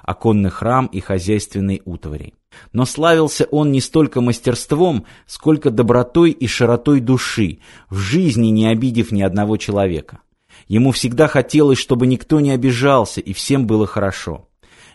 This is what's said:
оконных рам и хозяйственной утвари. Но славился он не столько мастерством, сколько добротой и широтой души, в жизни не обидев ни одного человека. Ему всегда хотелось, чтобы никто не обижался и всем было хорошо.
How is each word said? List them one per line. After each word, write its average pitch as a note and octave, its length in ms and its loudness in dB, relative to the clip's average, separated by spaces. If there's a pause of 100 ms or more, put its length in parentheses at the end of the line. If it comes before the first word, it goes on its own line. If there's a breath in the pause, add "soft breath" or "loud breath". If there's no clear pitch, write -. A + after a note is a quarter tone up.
оконных G2+ 640 -2
рам B2+ 240 0
и F#2 140 -8
хозяйственной G2 840 -4
утвари. D2+ 480 -12 (380 loud breath)
Но B2+ 140 0
славился D#3 680 0
он D3 200 2
не C3+ 80 2
столько C#3 400 0
мастерством, B2 880 0 (200 loud breath)
сколько D3+ 440 0
добротой B2 640 2
и C3 160 -4
широтой A#2+ 520 2
души, A#2 600 -2 (320 loud breath)
в F#2+ 60 -6
жизни A#2 500 0
не A2 200 2
обидев A2+ 440 0
ни G2+ 100 -2
одного G#2 360 -2
человека. G2 640 -4 (480 soft breath)
Ему A#2+ 240 2
всегда D#3 360 0
хотелось, C#3 500 2
чтобы B2+ 300 0
никто C3 320 0
не C#3+ 100 2
обижался B2+ 720 0
и - 120 -8
всем C3+ 340 -2
было G#2+ 180 2
хорошо. F#2+ 640 -6 (480 soft breath)